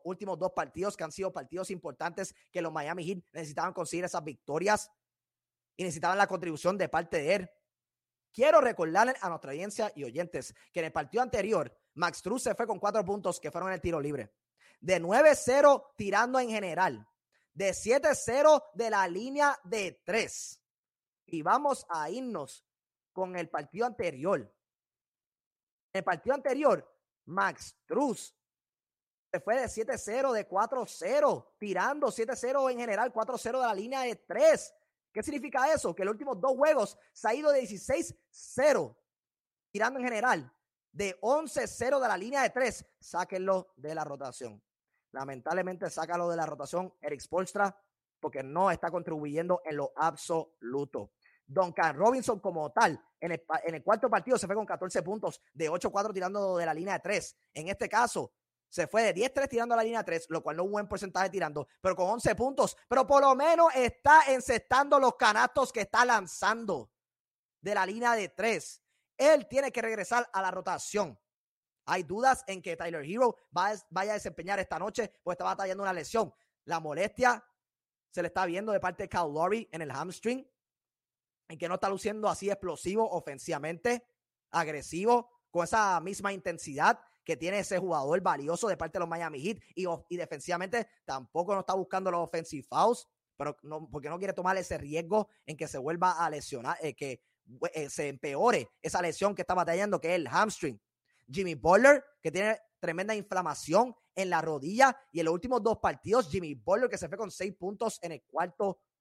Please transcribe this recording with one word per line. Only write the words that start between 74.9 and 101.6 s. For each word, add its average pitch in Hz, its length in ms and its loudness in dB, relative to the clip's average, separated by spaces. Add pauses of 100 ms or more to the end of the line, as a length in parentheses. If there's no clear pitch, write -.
pues 175 120 -4
está 180 100 -4
batallando 190 380 -4
una 190 100 0
lesión. 175 400 -2 (320)
La 165 140 -2
molestia 196 640 0 (640)
se 175 140 -4
le 170 60 -2
está 185 180 -2
viendo 196 240 -4
de 196 80 2
parte 180 240 -4
de 180 60 -10
Kyle 170 220 -2
Lowry 185 400 0
en 160 120 -8
el 147 80 -10
hamstring, 190 580 -6 (1000)
en 160 120 -16
que 170 80 -4
no 175 80 -4
está 190 140 -2
luciendo 208 380 -2
así 190 220 -2
explosivo 190 580 -2
ofensivamente, 165 960 -4 (460)
agresivo, 165 800 0 (220)
con 170 120 0
esa 190 380 4
misma 196 320 -4
intensidad 170 640 0 (240)
que 160 140 -4
tiene 185 220 -2
ese 202 180 -2
jugador 165 440 0
valioso 165 460 0
de 180 100 0
parte 165 200 -6
de 180 40 -2
los 170 80 -4
Miami 165 300 -6
Heat, 185 200 -4 (160)
y 185 100 -4
of-, 170 240 -4
y 175 80 -6
defensivamente 175 720 -4 (180)
tampoco 156 480 -4
no 196 60 0
está 185 160 -2
buscando 190 340 -2
los 175 180 0
offensive 160 400 -8
fouls, 202 400 2 (300)
pero 147 240 -6
no, 156 280 -12
porque 143 200 -10
no 165 80 -6
quiere 190 160 -4
tomar 185 240 0
ese 175 200 -6
riesgo 165 520 -2 (160)
en 156 100 -12
que 151 120 -8
se - 100 -8
vuelva 170 360 0
a 165 180 0
lesionar, 143 500 -6
eh, 151 140 -6
que, 135 260 -10 (520)
eh, 156 180 -6
se 151 160 -4
empeore 143 640 0 (100)
esa 180 200 -2
lesión 185 340 0
que 185 80 -6
está 180 100 -2
batallando, 180 480 0
que 160 80 -2
es 180 60 2
el 165 120 -2
hamstring. 156 540 -2 (460)
Jimmy 170 280 -4
Butler, 220 480 8 (180)